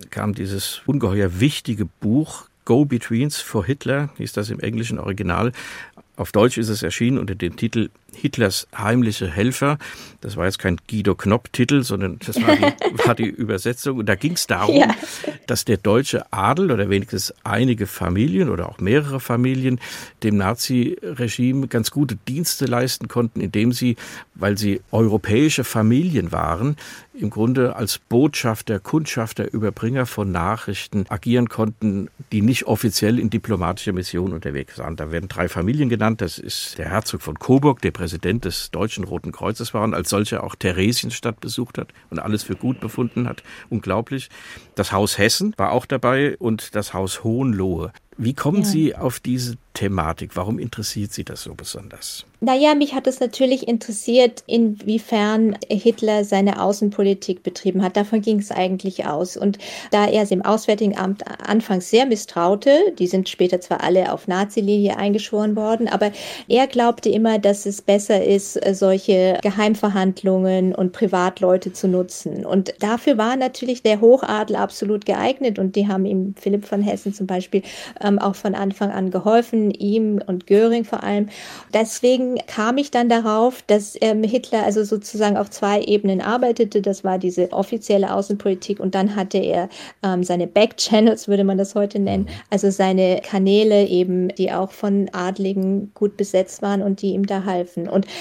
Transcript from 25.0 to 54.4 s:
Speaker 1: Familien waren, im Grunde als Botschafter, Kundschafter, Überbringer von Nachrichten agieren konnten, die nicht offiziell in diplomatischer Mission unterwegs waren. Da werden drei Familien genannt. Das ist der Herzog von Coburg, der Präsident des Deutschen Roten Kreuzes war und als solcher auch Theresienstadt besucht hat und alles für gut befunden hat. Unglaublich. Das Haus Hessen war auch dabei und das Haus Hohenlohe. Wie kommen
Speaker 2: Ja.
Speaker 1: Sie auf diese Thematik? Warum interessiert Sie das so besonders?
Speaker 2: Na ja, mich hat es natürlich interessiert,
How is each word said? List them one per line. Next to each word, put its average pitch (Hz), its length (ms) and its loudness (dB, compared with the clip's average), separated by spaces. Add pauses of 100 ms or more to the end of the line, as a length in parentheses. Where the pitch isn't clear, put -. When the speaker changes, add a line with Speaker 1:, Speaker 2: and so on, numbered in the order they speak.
Speaker 1:
Familien 117 680 2
waren, 87 440 -2 (400)
im 147 140 -6
Grunde 123 460 0
als 107 240 -4
Botschafter, 117 800 0
Kundschafter, 127 720 -4
Überbringer 117 520 -2
von 101 260 -4
Nachrichten 95 800 -4
agieren 120 400 0
konnten, 107 600 -2 (220)
die 107 100 0
nicht 120 240 2
offiziell 113 540 0
in 113 100 0
diplomatischer 95 640 -2
Mission 90 400 -4
unterwegs 76 460 -8
waren. 76 160 -8
Da 76 160 -8
werden 85 180 -6
drei 87 180 -2
Familien 120 420 0
genannt. 110 320 0
Das 87 180 -6
ist - 380 -10
der 78 120 -8
Herzog - 320 -4
von 78 160 -8
Coburg, 135 440 4
der 90 100 0
Präsident 87 540 -4
des - 260 -6
Deutschen 98 320 -4
Roten 87 280 -8
Kreuzes 110 440 -6
war 104 80 0
und 110 100 0
als 92 160 -4
solcher 104 340 -2
auch - 120 -10
Theresienstadt 110 840 -2
besucht 120 380 -8
hat 113 120 -10 (200)
und 78 100 -8
alles 107 240 -2
für 98 120 -6
gut 123 240 -4
befunden 120 500 -4
hat. - 140 -12 (260)
Unglaublich. 113 600 -4 (460)
Das - 160 -2
Haus 101 280 0
Hessen 110 380 2
war 98 140 0
auch 123 140 0
dabei 135 520 0
und 110 380 -4
das 104 180 -4
Haus 92 300 -6
Hohenlohe. 104 680 -2 (240)
Wie 117 160 -2
kommen 175 260 0
Speaker 2:
Ja. 214 60 2
Speaker 1:
Sie 156 300 2
auf 131 240 -4
diese 123 360 -4 (180)
Thematik? 90 640 -2
Warum 98 240 -4
interessiert 107 540 -6
Sie 107 100 -8
das - 200 -12
so - 120 -14
besonders? - 680 -14 (160)
Speaker 2:
Na 254 140 2
ja, 294 200 6
mich 285 180 0
hat 262 140 -2
es 262 120 -2
natürlich 254 480 0
interessiert, 240 800 2